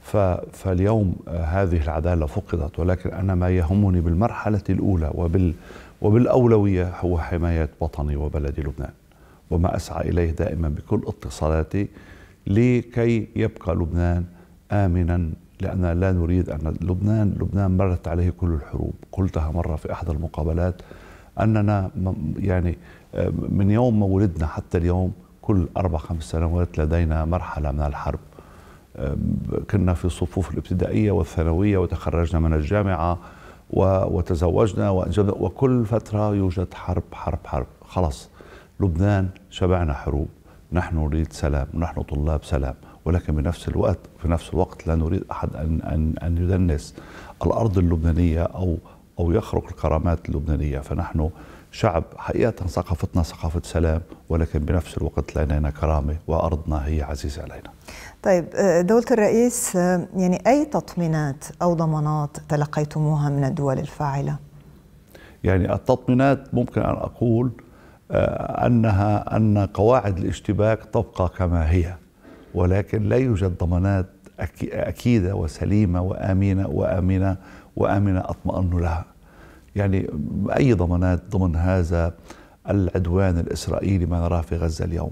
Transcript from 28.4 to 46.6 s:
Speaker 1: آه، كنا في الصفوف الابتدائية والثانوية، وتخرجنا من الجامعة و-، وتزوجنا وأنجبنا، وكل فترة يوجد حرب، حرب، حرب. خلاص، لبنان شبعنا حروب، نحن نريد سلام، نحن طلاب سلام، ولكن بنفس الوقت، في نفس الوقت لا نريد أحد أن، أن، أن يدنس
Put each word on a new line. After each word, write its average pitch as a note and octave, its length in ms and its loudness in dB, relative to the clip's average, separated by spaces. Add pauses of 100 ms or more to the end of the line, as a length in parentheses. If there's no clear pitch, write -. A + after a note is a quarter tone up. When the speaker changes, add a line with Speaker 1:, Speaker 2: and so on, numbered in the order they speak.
Speaker 1:
آه، C#2 200 -4 (540)
كنا F#2 240 2
في D#2+ 100 -6
الصفوف F2+ 460 -2
الابتدائية G2+ 600 0
والثانوية، F2+ 680 0
وتخرجنا E2 600 0
من D#2+ 140 2
الجامعة F2 640 0 (520)
و-، F#2+ 460 2
وتزوجنا F#2 720 0
وأنجبنا، F#2 420 0
وكل A#2+ 540 0
فترة G#2 480 0
يوجد F#2 400 0
حرب، - 280 -4 (100)
حرب، - 320 -6
حرب. C#2 220 -4 (180)
خلاص، - 460 -4 (500)
لبنان F#2+ 480 2 (220)
شبعنا F2+ 440 0
حروب، D2 340 -4 (440)
نحن F2 260 -2
نريد D#2 340 0
سلام، C#2+ 420 -2
نحن D#2+ 280 -4
طلاب D2 420 -2
سلام، C2+ 300 -2 (300)
ولكن E2 320 0
بنفس D2+ 320 -2
الوقت، G2+ 300 0 (240)
في D#2 60 -2
نفس E2+ 220 -2
الوقت - 360 -2
لا E2 80 0
نريد E2 360 0
أحد - 260 -6
أن، D#2+ 260 -2
أن، D#2 400 0
أن E2+ 140 -2
يدنس F2+ 580 0 (520)